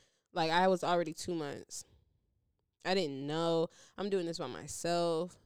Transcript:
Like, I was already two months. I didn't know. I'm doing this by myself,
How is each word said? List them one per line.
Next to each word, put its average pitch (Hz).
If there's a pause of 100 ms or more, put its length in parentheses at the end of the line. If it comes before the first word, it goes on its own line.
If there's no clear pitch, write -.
(320)
Like, 165
I 180
was 185
already 165
two -
months. 143 (1000)
I 180
didn't 143
know. 165 (280)
I'm 196
doing 185
this 165
by 147
myself, 170